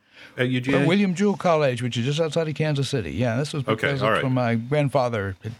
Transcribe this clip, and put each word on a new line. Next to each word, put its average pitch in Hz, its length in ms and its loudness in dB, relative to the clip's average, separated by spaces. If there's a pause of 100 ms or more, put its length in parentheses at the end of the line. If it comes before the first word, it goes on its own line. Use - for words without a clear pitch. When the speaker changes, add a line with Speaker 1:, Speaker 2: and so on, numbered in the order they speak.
(380)
Speaker 1:
at 127 120 0
U 127 120 -2
G 135 120 0
A? 139 100 4
Speaker 2:
Uh, - 20 2
William 185 300 2
Jewell 202 200 2
College, 147 460 2
which 120 160 -4
is 117 80 0
just 147 140 0
outside 160 280 0
of 156 60 -4
Kansas 147 340 0
City. 92 240 -4
Yeah, 113 260 0
this 147 140 -2
was 143 120 -4
Speaker 1:
Okay, 110 100 0
Speaker 2:
because 117 300 -2
Speaker 1:
all 110 60 2
Speaker 2:
it's 117 80 2
Speaker 1:
right. 127 60 0
Speaker 2:
where 131 80 0
my 123 240 2
grandfather 120 840 0
had 110 180 -10